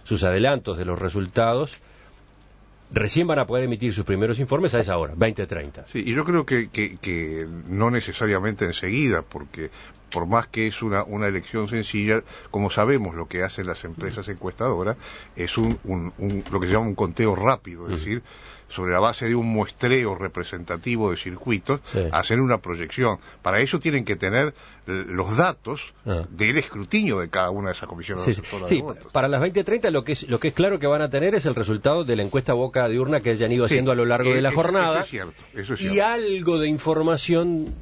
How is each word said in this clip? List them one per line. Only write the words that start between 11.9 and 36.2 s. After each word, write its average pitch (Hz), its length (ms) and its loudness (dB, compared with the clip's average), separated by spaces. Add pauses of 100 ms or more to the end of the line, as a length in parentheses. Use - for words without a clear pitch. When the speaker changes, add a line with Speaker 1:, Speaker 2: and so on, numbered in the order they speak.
Speaker 2:
como 101 200 0
sabemos 107 440 2
lo 82 140 -6
que 90 140 -2
hacen 95 240 -4
las 87 180 -6
empresas 90 440 -8
encuestadoras, 98 680 -2 (400)
es 110 220 -4
un, 113 260 2
un, 90 320 -4
un, 101 340 -4
lo 95 100 0
que 90 60 -2
se 92 60 2
llama 113 140 2
un 101 80 -2
conteo 101 420 0
rápido, 92 520 -2
es - 20 -6
Speaker 1:
Mm. 80 140 -4
Speaker 2:
decir, 113 180 -6 (480)
sobre 90 220 -2
la 90 80 6
base 113 260 2
de 117 80 2
un 117 120 2
muestreo 113 680 0
representativo 90 960 -2
de 85 60 -2
circuitos, 107 720 -2
Speaker 1:
Sí. - 140 -2 (120)
Speaker 2:
hacen 95 280 2
una 123 180 2
proyección. 90 600 -2 (220)
Para 98 200 2
eso 135 200 0
tienen 139 240 0
que 98 120 -2
tener 120 360 0 (340)
l-, 95 200 -4
los 92 320 -2
datos 151 560 -2 (100)
Speaker 1:
Ah. 87 240 -2
Speaker 2:
del 107 300 0
escrutinio 127 600 0
de 85 120 -4
cada 92 180 0
una 98 200 -4
de 90 80 -4
esas - 120 -12
comisiones 90 360 -6
Speaker 1:
Sí, 117 100 4
sí. 95 80 -6
Speaker 2:
receptoras 92 260 -8
Speaker 1:
Sí, 214 80 4
Speaker 2:
de 127 60 0
votos. - 300 -12
Speaker 1:
para 135 140 2
las 139 140 2
veinte 185 240 2
treinta 220 260 2
lo 139 140 0
que 151 80 -2
es, 143 160 -6
lo 120 100 2
que 160 100 0
es 143 60 -4
claro 190 240 4
que 143 80 0
van 147 140 4
a 147 80 0
tener 151 260 2
es 156 120 2
el 127 80 2
resultado 117 500 2
de 123 120 2
la 104 60 2
encuesta 127 300 0
boca 127 380 2
de 120 100 2
urna 127 220 2
que 117 80 2
hayan 113 220 2
ido 120 140 4
Speaker 2:
Sí. - 80 4
Speaker 1:
haciendo 131 160 4
a 123 40 6
lo 120 100 4
largo 123 260 4
Speaker 2:
Eh, 127 40 6
Speaker 1:
de 131 80 4
la 135 80 4
Speaker 2:
eso, 139 60 0
Speaker 1:
jornada. 170 400 4
Speaker 2:
eso 185 80 0
es - 60 -14
cierto, 95 240 -8 (200)
eso 110 200 -6
es - 60 -4
Speaker 1:
Y 190 80 -2
Speaker 2:
cierto. 196 160 4
Speaker 1:
algo 196 540 0